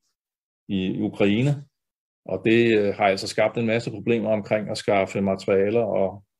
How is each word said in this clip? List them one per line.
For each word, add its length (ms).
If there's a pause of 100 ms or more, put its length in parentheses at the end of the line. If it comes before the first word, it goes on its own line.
(680)
i 320
Ukraine. 640 (600)
Og 200
det, 340
øh, 160
har 100
altså 220
skabt 320
en 80
masse 240
problemer 400
omkring 400
at 80
skaffe 420
materialer 600
og, 440 (160)